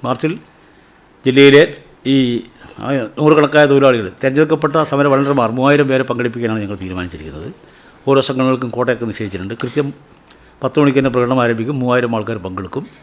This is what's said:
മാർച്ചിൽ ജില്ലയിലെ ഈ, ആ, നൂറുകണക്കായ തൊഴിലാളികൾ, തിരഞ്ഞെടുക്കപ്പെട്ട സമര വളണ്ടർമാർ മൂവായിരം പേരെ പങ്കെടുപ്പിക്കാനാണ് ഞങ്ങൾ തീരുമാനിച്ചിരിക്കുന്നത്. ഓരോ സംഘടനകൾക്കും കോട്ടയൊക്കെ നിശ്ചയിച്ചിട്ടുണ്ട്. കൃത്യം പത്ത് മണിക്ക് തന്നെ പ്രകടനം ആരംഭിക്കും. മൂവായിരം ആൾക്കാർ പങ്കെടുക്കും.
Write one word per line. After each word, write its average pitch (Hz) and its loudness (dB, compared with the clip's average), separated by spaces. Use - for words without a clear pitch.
മാർച്ചിൽ 131 -4
ജില്ലയിലെ 139 8
ഈ, - 2
ആ, 123 -6
നൂറുകണക്കായ 151 4
തൊഴിലാളികൾ, 131 4
തിരഞ്ഞെടുക്കപ്പെട്ട 147 0
സമര 143 0
വളണ്ടർമാർ 135 0
മൂവായിരം 143 2
പേരെ 131 0
പങ്കെടുപ്പിക്കാനാണ് 117 -4
ഞങ്ങൾ 98 -10
തീരുമാനിച്ചിരിക്കുന്നത്. 80 -12
ഓരോ 139 4
സംഘടനകൾക്കും 131 -2
കോട്ടയൊക്കെ 120 -2
നിശ്ചയിച്ചിട്ടുണ്ട്. 98 -8
കൃത്യം 139 -4
പത്ത് 127 -2
മണിക്ക് 139 4
തന്നെ 131 0
പ്രകടനം 127 0
ആരംഭിക്കും. 117 -2
മൂവായിരം 123 0
ആൾക്കാർ 110 -6
പങ്കെടുക്കും. 95 -10